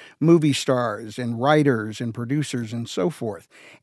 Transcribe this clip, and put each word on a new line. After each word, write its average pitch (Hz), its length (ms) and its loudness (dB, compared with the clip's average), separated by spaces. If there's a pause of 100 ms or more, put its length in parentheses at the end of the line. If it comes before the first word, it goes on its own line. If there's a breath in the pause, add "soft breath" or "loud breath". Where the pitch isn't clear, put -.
(200 loud breath)
movie 156 340 6
stars 117 640 -2
and 117 220 -4
writers 131 580 2
and 117 140 -6
producers 123 580 -4
and 117 160 -6
so 180 220 -2
forth. 110 380 -8 (360 loud breath)